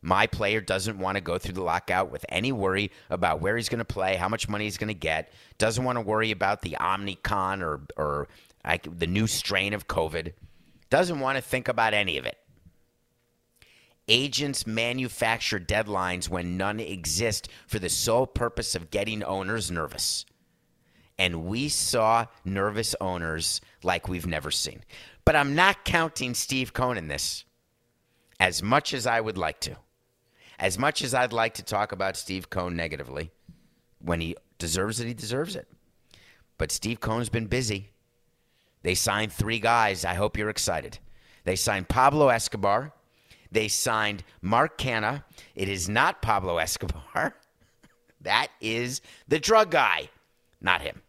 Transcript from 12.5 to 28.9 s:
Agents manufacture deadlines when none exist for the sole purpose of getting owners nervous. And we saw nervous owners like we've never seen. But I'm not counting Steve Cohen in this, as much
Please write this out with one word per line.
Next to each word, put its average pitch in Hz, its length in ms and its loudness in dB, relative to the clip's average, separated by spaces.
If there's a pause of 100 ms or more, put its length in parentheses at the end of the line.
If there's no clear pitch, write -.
Agents 135 600 0
manufacture 117 920 -2
deadlines 92 720 -2
when 87 260 -4
none 101 240 -2
exist 95 680 -4 (160)
for 110 140 -4
the 90 100 -2
sole 120 380 2
purpose - 480 -4
of 85 160 -8
getting 107 320 -2
owners 95 480 -2
nervous. - 540 -4 (880)
And 87 300 0
we 120 220 -2
saw 113 600 2 (180)
nervous 104 560 -2
owners 82 580 -2 (240)
like 87 240 0
we've 90 180 -4
never 76 240 -4
seen. - 340 -4 (420)
But 156 100 6
I'm 143 180 4
not 185 300 4
counting 156 500 0
Steve 131 380 -2
Cohen 127 260 0
in 80 120 -6
this, - 340 -4 (960)
as 92 240 2
much 131 300 2